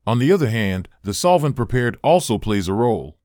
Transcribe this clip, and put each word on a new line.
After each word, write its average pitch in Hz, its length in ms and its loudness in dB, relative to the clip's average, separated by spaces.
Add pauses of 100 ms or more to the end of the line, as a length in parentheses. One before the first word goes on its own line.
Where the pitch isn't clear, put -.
On 117 120 0
the 135 120 2
other 160 200 2
hand, 98 360 -2 (160)
the 98 120 -6
solvent 165 420 2
prepared 120 480 -2
also 156 320 2
plays 101 320 -2
a 98 60 0
role. 104 500 -2